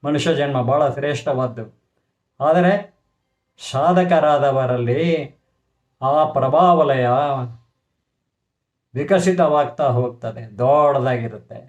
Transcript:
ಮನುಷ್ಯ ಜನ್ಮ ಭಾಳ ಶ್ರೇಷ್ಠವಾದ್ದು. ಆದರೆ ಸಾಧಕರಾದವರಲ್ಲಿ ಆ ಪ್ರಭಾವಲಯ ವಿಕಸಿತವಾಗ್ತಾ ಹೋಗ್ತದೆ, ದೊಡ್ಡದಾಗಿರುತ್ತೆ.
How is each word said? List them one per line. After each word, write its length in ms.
ಮನುಷ್ಯ 320
ಜನ್ಮ 280
ಭಾಳ 200
ಶ್ರೇಷ್ಠವಾದ್ದು. 680
ಆದರೆ 320
ಸಾಧಕರಾದವರಲ್ಲಿ 1400
ಆ 120
ಪ್ರಭಾವಲಯ 720
ವಿಕಸಿತವಾಗ್ತಾ 920
ಹೋಗ್ತದೆ, 460
ದೊಡ್ಡದಾಗಿರುತ್ತೆ. 1120